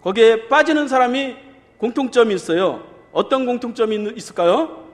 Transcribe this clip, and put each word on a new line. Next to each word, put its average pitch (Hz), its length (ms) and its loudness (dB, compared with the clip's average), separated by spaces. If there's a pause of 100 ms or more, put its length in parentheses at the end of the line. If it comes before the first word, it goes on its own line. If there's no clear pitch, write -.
거기에 220 460 2
빠지는 302 400 2
사람이 254 480 0 (420)
공통점이 240 560 0
있어요. 165 500 -2 (280)
어떤 262 340 0
공통점이 233 500 -4
있-, 214 220 -6
있을까요? 196 760 -2